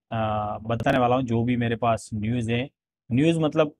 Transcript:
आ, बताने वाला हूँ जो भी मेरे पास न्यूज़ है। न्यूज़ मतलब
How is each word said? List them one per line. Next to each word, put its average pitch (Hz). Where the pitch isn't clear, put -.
आ, 107
बताने 120
वाला 123
हूँ 135
जो 117
भी 123
मेरे 117
पास 113
न्यूज़ 113
है। 123
न्यूज़ 156
मतलब 156